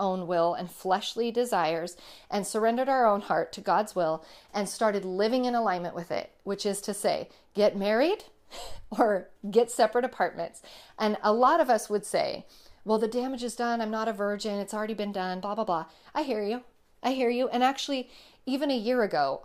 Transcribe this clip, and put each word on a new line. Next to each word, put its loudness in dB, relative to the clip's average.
own -2
will 2
and -6
fleshly -2
desires, 0
and -2
surrendered 2
our 4
own 4
heart 0
to -12
God's 0
will 0
and -2
started 0
living 0
in 0
alignment -2
with -8
it, -6
which -6
is -2
to -6
say, -2
get 4
married 2
<laughs> -12
or 2
get 4
separate 2
apartments. -4
And 0
a 4
lot 6
of 2
us 2
would -2
say, -2
"Well, 2
the 2
damage -4
is -6
done. -2
I'm -4
not -2
a -2
virgin. -4
It's -6
already -4
been -4
done, -4
blah, -6
blah, -2
blah." 0
I -2
hear -2
you. -4
I 2
hear 2
you. 0
And 0
actually, -2
even 0
a 2
year 2
ago 0